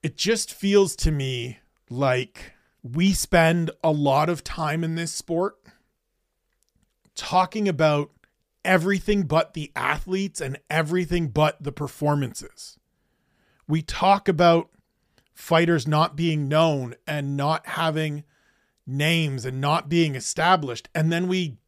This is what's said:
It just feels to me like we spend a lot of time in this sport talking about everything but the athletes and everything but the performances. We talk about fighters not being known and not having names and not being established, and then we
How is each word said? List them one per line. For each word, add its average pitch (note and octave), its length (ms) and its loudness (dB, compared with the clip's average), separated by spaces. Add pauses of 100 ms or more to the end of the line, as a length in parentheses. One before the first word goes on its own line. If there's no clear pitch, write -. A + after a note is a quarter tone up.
It D#3 120 -6
just A3 380 -2
feels G3 440 4
to D#3+ 140 0
me C3 480 -4 (300)
like B2+ 640 -2 (300)
we E3+ 300 2
spend E3 580 2 (120)
a D#3+ 80 2
lot D3 380 2
of E3 140 -4
time D#3+ 400 -4
in D#3+ 100 -4
this E3 180 -6
sport F3 460 -4 (1600)
talking F#3 520 0
about D3 440 2 (520)
everything F#3+ 600 2
but D#3 300 0
the D3+ 220 -10
athletes F#3 640 -4
and C3+ 200 -8 (100)
everything E3 600 0
but D3+ 340 0
the C#3+ 80 -6
performances. - 1040 -6 (920)
We D#3+ 140 0
talk G3 460 0
about E3+ 420 4 (640)
fighters E3 540 2
not D3+ 280 0
being D#3 320 -2
known C#3+ 480 2 (120)
and C#3+ 280 -4
not D3 320 -2
having D#3 560 -4 (640)
names C#3+ 600 -2
and C3 140 -8
not D3 300 -2
being D#3+ 260 2
established, D3 760 0
and D#3+ 180 2
then F3 160 -2
we F3+ 300 -2 (100)